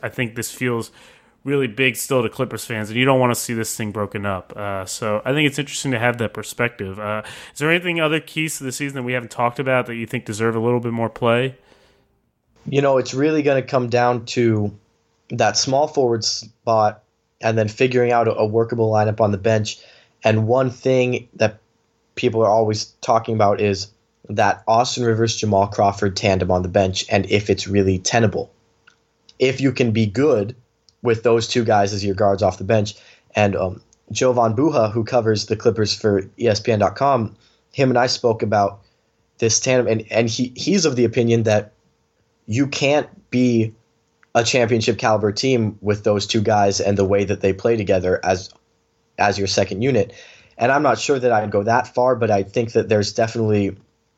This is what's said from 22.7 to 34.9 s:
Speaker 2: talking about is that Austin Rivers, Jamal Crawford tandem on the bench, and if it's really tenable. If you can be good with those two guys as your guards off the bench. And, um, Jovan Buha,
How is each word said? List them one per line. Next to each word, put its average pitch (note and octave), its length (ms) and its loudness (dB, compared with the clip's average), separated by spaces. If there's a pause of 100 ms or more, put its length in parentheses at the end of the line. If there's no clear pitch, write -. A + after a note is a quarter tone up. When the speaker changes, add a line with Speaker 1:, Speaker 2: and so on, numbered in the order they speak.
Speaker 2:
talking A2+ 340 0
about G2+ 260 2
is G2 300 -2 (360)
that G#2 400 0
Austin B2 360 0
Rivers, A2+ 320 0
Jamal G2+ 320 2
Crawford G2+ 480 0
tandem F#2+ 340 0
on F2+ 140 0
the F#2 60 -4
bench, F#2+ 420 0
and G2 180 0
if G#2 220 0
it's F#2+ 160 -2
really F#2+ 320 2
tenable. A2 520 0 (840)
If C3+ 240 2
you C3+ 100 2
can A#2+ 200 0
be A2 160 2
good A2+ 480 0 (480)
with A2+ 180 2
those A#2 260 2
two B2 160 0
guys G#2 300 2
as G2+ 100 -4
your G2 120 -2
guards G2 260 2
off F#2+ 160 0
the G2 60 -10
bench. G#2 320 0 (400)
And, G2+ 200 2
um, F#2 260 -4 (300)
Jovan A#2 440 2
Buha, C3 360 2